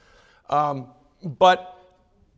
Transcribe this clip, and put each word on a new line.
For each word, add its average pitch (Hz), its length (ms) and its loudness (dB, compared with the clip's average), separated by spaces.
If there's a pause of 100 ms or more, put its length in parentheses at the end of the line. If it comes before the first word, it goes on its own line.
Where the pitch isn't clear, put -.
(500)
Um, 143 380 -2 (360)
but 180 540 2 (600)